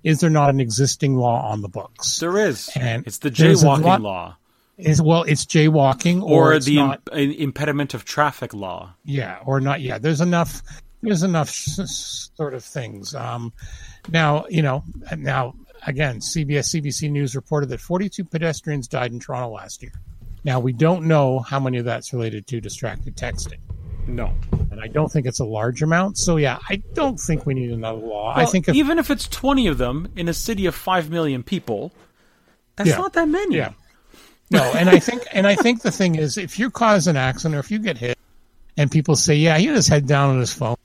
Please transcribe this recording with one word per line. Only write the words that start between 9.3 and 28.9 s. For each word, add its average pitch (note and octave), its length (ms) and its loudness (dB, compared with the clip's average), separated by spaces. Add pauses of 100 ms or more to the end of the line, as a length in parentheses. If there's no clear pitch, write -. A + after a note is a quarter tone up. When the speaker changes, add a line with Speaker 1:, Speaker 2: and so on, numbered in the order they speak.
Speaker 1:
or C3+ 140 2
not. C#3 200 -2
Yeah, B2 180 -6
there's D3 220 0
enough. F3 400 0 (420)
There's G3+ 200 0
enough E3+ 260 0
s-, - 300 -6
s-, - 580 -10
sort D3 160 -6
of B2 120 -10
things. A2 500 -10
Um, A#2+ 380 -8 (580)
now, D#3 400 2
you D#3+ 120 2
know, C#3 220 -2 (320)
now C3+ 380 -4 (320)
again, C3 340 -4
C D#3 240 -4
B C#3+ 140 0
S, - 120 -2
C E3 100 -2
B C#3+ 100 -6
C D3+ 180 -6
News C#3+ 260 -2
reported C#3 360 -4
that A#2+ 100 -8
forty-two F#3 440 -4
pedestrians D#3 640 -6
died B2 260 -4
in A#2+ 80 -10
Toronto B2 340 -8
last - 280 -16
year. B2 100 -16 (520)
Now, B2+ 160 0
we B2+ 120 -2
don't D#3+ 340 2
know C3+ 340 4
how C#3 180 -4
many B2+ 200 -2
of A#2+ 60 -4
that's A#2+ 280 -6
related A2 360 -6
to A#2 120 -6
distracted - 560 -8
texting. - 420 -10 (480)
Speaker 2:
No. A#2+ 260 -4 (380)
Speaker 1:
And G2+ 100 -10
I F#2 60 -10
don't D#3 240 0
think C3+ 160 0
it's A#2 140 -4
a B2+ 40 0
large A2+ 380 -2
amount. F3 340 2
So, E3+ 220 2
yeah, C3+ 200 2 (120)
I G3 60 -2 (180)
don't C#4 240 -2
think - 260 -2
we C#3 80 -2
need B2 200 -4
another A2+ 260 -6
law. G#2+ 340 -6
I D#3+ 120 4
Speaker 2:
Well, - 80 4
Speaker 1:
think F3+ 160 0
if G#3+ 80 2
Speaker 2:
even D#4 240 2